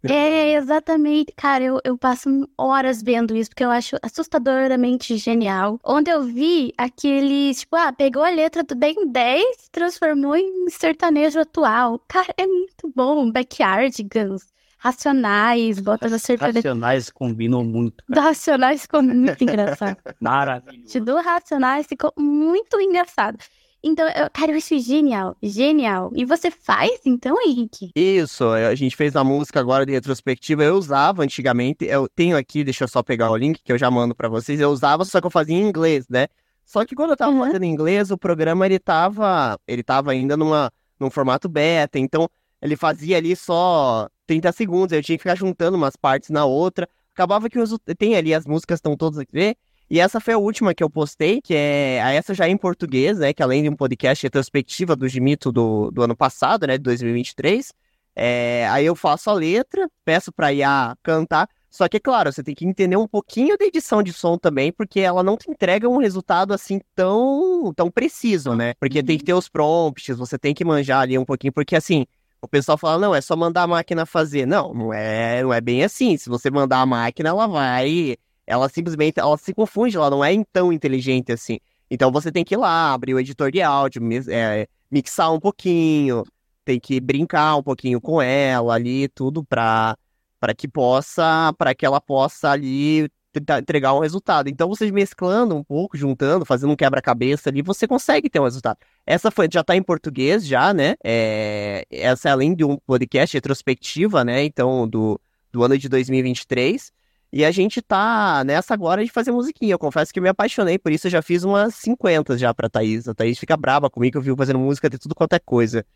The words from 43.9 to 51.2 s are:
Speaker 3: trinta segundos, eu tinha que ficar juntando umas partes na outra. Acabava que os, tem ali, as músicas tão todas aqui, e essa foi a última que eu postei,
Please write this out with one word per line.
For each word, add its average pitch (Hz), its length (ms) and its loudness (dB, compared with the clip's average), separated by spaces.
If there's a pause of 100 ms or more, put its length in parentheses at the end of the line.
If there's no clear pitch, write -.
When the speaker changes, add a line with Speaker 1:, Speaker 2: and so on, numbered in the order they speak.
Speaker 3:
trinta 165 260 0
segundos, 185 400 -2
eu 151 100 0
tinha 156 160 -2
que - 60 -12
ficar 180 120 0
juntando 185 420 -2
umas 143 180 0
partes 139 360 -2
na 147 120 2
outra. 165 460 0 (240)
Acabava 202 340 0
que 240 120 -4
os, 226 180 -2 (200)
tem 214 180 2
ali, 160 180 2
as 160 120 -2
músicas 160 360 -4
tão 147 160 -2
todas 151 220 -4
aqui, 185 360 -2 (340)
e 160 120 4
essa 202 180 2
foi 226 140 -2
a 226 40 2
última 202 360 0
que 170 100 -2
eu 156 60 0
postei, 156 520 -2